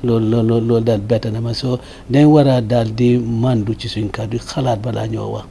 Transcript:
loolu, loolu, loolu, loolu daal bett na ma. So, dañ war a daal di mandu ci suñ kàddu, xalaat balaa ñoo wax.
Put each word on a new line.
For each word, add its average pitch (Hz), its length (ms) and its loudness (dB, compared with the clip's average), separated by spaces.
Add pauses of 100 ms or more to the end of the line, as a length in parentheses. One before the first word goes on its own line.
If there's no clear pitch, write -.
loolu, 113 240 2
loolu, 113 180 2
loolu, 117 200 2
loolu 113 180 2
daal 110 160 2
bett 110 240 -2
na 110 160 -4
ma. 117 120 -4
So, 127 260 -4 (300)
dañ 143 180 6
war 147 200 6
a 127 140 2
daal 113 340 0
di 123 220 4
mandu 113 600 0
ci 113 120 -10
suñ 107 200 -4
kàddu, 110 300 -8
xalaat 123 400 -4
balaa 110 280 -6
ñoo 107 260 -6
wax. 104 180 -10